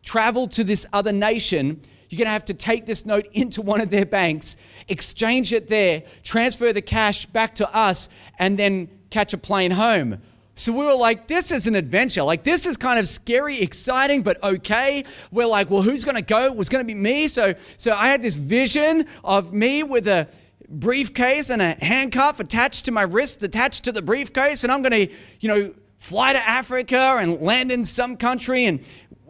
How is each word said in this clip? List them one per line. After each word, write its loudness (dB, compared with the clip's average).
travel 0
to -2
this 0
other 0
nation. 0
You're -10
gonna 0
have -4
to -6
take -2
this -4
note 0
into -2
one 0
of -2
their 2
banks, 0
exchange 0
it -2
there, 2
transfer 0
the -2
cash 0
back -2
to -2
us, 2
and 2
then 0
catch -2
a -6
plane 0
home." 2
So 0
we -2
were 4
like, 2
"This 0
is 0
an 2
adventure. 0
Like, 0
this 2
is -2
kind 0
of 0
scary, -2
exciting, 0
but -2
okay." 0
We're 0
like, 2
"Well, 2
who's 0
gonna -2
go?" 2
It 0
was -2
gonna 0
be -8
me. 0
So, 0
so 0
I 2
had 4
this -2
vision 2
of 0
me 0
with -2
a 2
briefcase 0
and 0
a 2
handcuff 0
attached -2
to -2
my 2
wrist, -2
attached -2
to -4
the -6
briefcase, -2
and 2
I'm 0
gonna, 2
you -2
know, 0
fly 0
to 2
Africa 0
and 0
land 0
in -2
some -4
country 0
and, 0